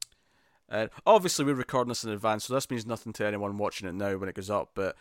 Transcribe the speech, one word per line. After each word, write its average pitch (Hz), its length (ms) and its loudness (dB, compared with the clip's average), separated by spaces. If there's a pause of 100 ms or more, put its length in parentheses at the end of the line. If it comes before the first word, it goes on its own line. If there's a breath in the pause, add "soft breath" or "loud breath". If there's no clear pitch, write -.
(680)
And 110 220 -2 (160)
obviously 185 400 6
we're 143 80 2
recording 127 340 0
this 117 160 -4
in 113 60 -4
advance, 107 340 0
so 127 100 -4
this 135 160 -2
means 117 140 -4
nothing 113 300 -6
to 107 120 -2
anyone 101 300 -2
watching 101 320 -2
it 87 60 -4
now 98 240 0
when 95 100 -4
it 87 60 -10
goes 98 160 -8
up, 101 240 -2
but 98 260 -2